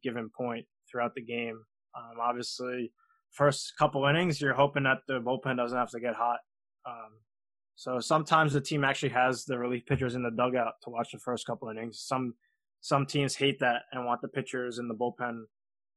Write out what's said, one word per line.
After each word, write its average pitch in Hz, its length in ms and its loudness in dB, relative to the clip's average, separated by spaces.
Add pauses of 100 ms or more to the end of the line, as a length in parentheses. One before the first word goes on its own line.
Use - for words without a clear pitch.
given 117 260 -4
point 120 380 -6 (220)
throughout 120 260 -2
the 123 80 -10
game. 117 420 -6 (300)
Um, 117 260 -14
obviously, 123 720 -4 (380)
first - 460 2
couple 139 280 4
innings, 160 340 4
you're 135 140 2
hoping 143 300 4
that 131 240 4
the 131 120 0
bullpen 123 380 -2
doesn't 123 200 0
have 120 140 0
to 120 80 -8
get 117 160 -2
hot. 120 240 0 (460)
Um, 110 340 -14 (560)
so 127 240 -4
sometimes 156 540 4
the 143 80 4
team 147 240 0
actually 135 240 2
has 123 360 2
the 127 140 -2
relief 123 260 -2
pitchers 127 300 0
in 127 80 -2
the 120 80 0
dugout 123 520 2
to 117 60 -12
watch 117 220 -4
the 110 80 -14
first 120 260 -4
couple 117 240 -6
innings. 110 320 -10
Some, 127 340 -4 (440)
some 139 260 2
teams 139 300 0
hate 139 240 2
that 123 320 2
and 127 140 -4
want 120 160 0
the 131 80 -6
pitchers 123 500 -6
in 120 80 -6
the 117 80 -6
bullpen, 117 480 -4 (540)